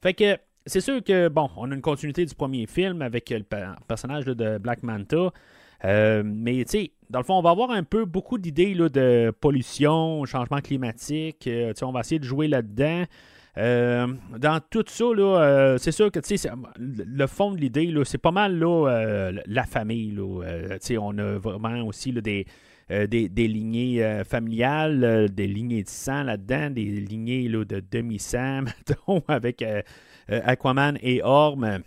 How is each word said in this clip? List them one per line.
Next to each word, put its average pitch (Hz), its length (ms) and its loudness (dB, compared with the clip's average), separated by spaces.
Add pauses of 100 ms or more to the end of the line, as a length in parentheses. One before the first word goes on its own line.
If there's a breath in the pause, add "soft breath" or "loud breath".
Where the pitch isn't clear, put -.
Fait 185 120 0
que, 202 240 4 (280)
c'est - 160 0
sûr 269 200 -2
que, 180 280 4
bon, 147 260 0
on 120 160 -6
a 139 40 -4
une 135 60 -8
continuité 151 440 -2
du 143 100 -12
premier 131 320 -4
film 180 340 -2
avec 120 280 -6
le 110 140 -4
pa-, 98 340 -10 (100)
personnage, 131 380 -6
là, 131 80 -2
de 110 240 -2
Black 117 260 -6
Manta. 123 480 -2 (540 soft breath)
Euh, 107 400 4
mais, 117 380 -2
tu 113 80 -8
sais, 208 200 -2 (180)
dans 123 100 -2
le 123 60 -4
fond, 190 120 0
on 180 40 2
va 165 80 6
avoir 226 220 4
un 202 120 0
peu 220 220 0
beaucoup 185 320 -4
d'idées, 180 360 0
là, 170 140 2
de 123 540 4
pollution, 151 840 2
changement 135 380 -4
climatique. 143 880 -6
Euh, 117 260 -2
tu - 60 -12
sais, - 40 -4
on 127 80 -4
va 127 80 -2
essayer 160 200 -2
de 147 40 -8
jouer 135 240 -2
là-dedans. 139 560 0 (540 loud breath)
Euh, 120 500 2 (320)
dans 151 300 2
tout 226 180 0
ça, - 160 -4 (100)
là, 196 280 4
euh, 135 360 6
c'est 160 140 -2
sûr 208 180 4
que, 170 120 -4
tu - 80 -12
sais, 208 80 2
c'est, - 140 -4 (280)
le, 117 240 -8
le 131 240 0
fond 202 240 0
de 190 60 -6
l'idée, 147 300 0
là, 151 180 2
c'est - 120 -6
pas 165 140 4
mal, 190 260 2
là, 165 300 4
euh, 104 580 0
la 113 200 -2
famille, 110 460 -4
là. 95 320 -6
Euh, 87 260 -8
tu 98 100 -6
sais, 120 180 -4
on 101 200 -4
a 101 200 -2
vraiment 110 480 -4
aussi, 110 280 -6
là, 120 80 -4
des, 101 260 -2 (420 soft breath)
euh, 104 160 2
des, 110 220 2
des 110 220 2
lignées, 113 540 0
euh, 107 200 0
familiales, 127 800 0
euh, 113 240 6
des 98 200 -2
lignées 110 360 -2
de 92 60 -10
sang 139 340 -6
là-dedans, 127 460 -4
des 120 160 -4
lignées, 110 640 -4
là, 110 160 0
de 101 260 -6
demi-sang, 120 680 -4
<laughs> - 0 -
mettons, 143 680 -2
avec, 120 340 -2
euh, 107 200 -4 (500 loud breath)
euh, 113 140 0
Aquaman 135 560 2
et 127 200 0
Orm. 131 640 4